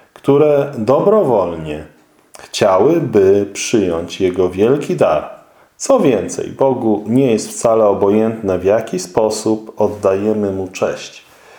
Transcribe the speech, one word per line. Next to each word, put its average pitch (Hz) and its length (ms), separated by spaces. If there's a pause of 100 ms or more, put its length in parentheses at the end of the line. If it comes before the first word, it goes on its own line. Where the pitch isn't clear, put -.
(120)
które 143 640
dobrowolnie 104 1080 (520)
chciałyby 101 1160
przyjąć 87 680
Jego 90 300
wielki 117 460
dar. - 440 (400)
Co 262 200
więcej, 113 500
Bogu 117 560
nie 127 260
jest 107 160
wcale 113 380
obojętne, 101 720
w 87 60
jaki 110 340
sposób - 800
oddajemy 101 720
Mu 95 160
cześć. - 540 (360)